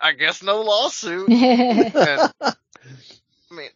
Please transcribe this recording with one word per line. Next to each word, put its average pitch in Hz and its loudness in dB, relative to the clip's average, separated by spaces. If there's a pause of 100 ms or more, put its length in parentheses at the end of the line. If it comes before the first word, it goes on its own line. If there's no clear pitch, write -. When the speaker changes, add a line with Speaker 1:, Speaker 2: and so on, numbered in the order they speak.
Speaker 1:
I 156 0
guess 156 -4
no 202 -2
lawsuit." 214 -4
Speaker 2:
<laughs> - 6
Speaker 1:
And, 240 2
I 277 -4 (960)
mean, 151 -18